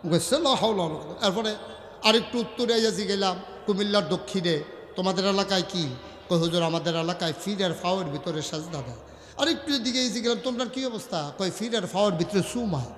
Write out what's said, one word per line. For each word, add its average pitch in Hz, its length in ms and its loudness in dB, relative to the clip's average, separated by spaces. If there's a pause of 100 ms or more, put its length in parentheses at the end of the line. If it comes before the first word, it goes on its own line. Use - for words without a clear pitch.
কইছে, 175 300 4
"লা 269 160 4
হাওলা 208 280 2
ওয়ালা 156 160 -4
কুওয়াতা।" 156 280 -2
এরপরে 214 280 0 (480)
আরেকটু 226 360 4
উত্তরে 233 340 0
আইয়া 220 180 4
জিগেলাম, 190 440 0 (300)
কুমিল্লার 202 440 2
দক্ষিণে, 170 540 0 (320)
"তোমাদের 185 300 2
এলাকায় 196 440 4
কি?" 165 180 -2 (420)
কয়, 175 100 4
"হুজুর, 170 240 2
আমাদের 165 320 2
এলাকায় 165 380 0 (120)
ফির 196 200 0
আর 165 160 0
ফাওয়ের 180 240 0
ভিতরে 151 360 -4
শেষ 156 300 -6
দাদা।" 127 220 -8 (480)
আরেকটু 302 320 0
এদিকে 254 280 0
এসে 240 200 0
গেলাম, 233 220 2
"তোমরা 254 220 0
কি 262 200 -4
অবস্থা?" 175 520 -4
কয়, 185 220 0
"ফির 226 160 -2
আর 196 120 0
ফাওয়ের 202 260 4
ভিতরে 170 300 2 (100)
সুমায়।" 180 440 -2